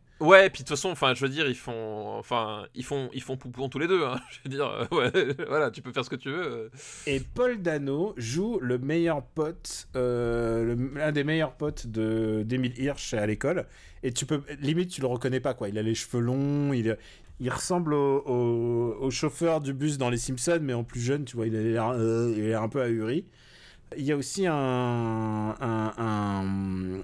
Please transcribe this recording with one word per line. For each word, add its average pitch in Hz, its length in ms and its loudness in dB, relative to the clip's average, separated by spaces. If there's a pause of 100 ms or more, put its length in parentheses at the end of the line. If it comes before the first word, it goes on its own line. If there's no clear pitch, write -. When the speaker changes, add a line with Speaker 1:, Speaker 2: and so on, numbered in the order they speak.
(180)
Speaker 1:
Ouais, 190 280 12
et - 40 0
puis - 120 -8
de 131 40 -14
toute 147 100 -2
façon, 190 120 -2
enfin, 139 260 2
je 127 100 0
veux 135 60 2
dire, 147 160 0
ils 123 80 0
font, 107 640 -8
enfin, 107 560 -4
ils 127 100 -10
font, 135 280 -4
ils 127 100 -8
font 135 140 -6
poupon 131 320 -8
tous 131 100 -6
les 156 80 0
deux, 180 160 2
hein. 127 220 -2
<laughs> - 60 -20
Je - 140 -18
veux 135 120 -8
dire, 139 100 0
euh, - 240 -4
ouais, 139 540 2
<laughs> - 20 -6
voilà, 139 240 2
tu - 120 -10
peux 127 100 -10
faire 127 120 -2
ce - 60 -12
que 139 60 -4
tu 135 140 -8
veux, 170 140 -4
euh. 120 240 -6 (380)
Speaker 2:
Et 135 140 0
Paul 247 400 -2
Dano 156 560 -2
joue 165 440 -2
le 127 180 0
meilleur 151 440 0
pote, - 720 -6
euh, 120 800 2
le, 135 240 -2
l'un 151 140 2
des 147 100 2
meilleurs 156 300 0
potes 147 340 -6
de, 110 580 0
d'Emile 123 360 0
Hirsch 135 320 -4
à 107 140 2
l'école. 135 400 0 (360)
Et 127 100 -2
tu 127 120 -4
peux, 143 160 0 (200)
limite, 165 300 0
tu - 120 -8
le 135 40 2
reconnais 127 340 0
pas, 131 120 0
quoi. 117 160 -4
Il 104 100 -4
a 107 40 0
les 113 120 2
cheveux 120 280 -2
longs, 143 500 2
il, 113 240 2 (420)
il 123 120 -4
ressemble 165 420 0
au, 143 340 4
au, 120 720 2
au 131 120 0
chauffeur 160 500 0
du 139 140 -4
bus 147 240 0
dans 127 100 0
Les 123 80 2
Simpsons, 135 460 0
mais 135 100 -2
en 120 100 0
plus 117 180 -8
jeune, 131 260 0
tu 120 100 -12
vois, 113 100 0
il 110 80 0
a 110 60 0
l'air, 113 280 2
euh, 117 460 2
il 107 80 0
a 107 40 0
l'air 110 160 2
un 110 80 -2
peu 135 100 0
ahuri. 117 460 0 (680)
Il 143 80 -4
y 147 80 2
a 147 40 2
aussi 160 300 -2
un, 160 80 2
un, 113 1400 0
un, 98 1040 -2